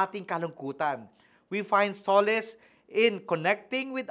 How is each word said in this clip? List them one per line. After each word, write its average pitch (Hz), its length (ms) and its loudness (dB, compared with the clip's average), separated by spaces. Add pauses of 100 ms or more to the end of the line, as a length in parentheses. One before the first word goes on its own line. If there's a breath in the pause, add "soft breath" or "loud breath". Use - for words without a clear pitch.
ating 202 180 -10
kalungkutan. 143 880 -6 (400 soft breath)
We 202 160 -4
find 202 320 2
solace 208 580 2 (380 soft breath)
in 220 320 2
connecting 208 640 -2
with 262 200 -6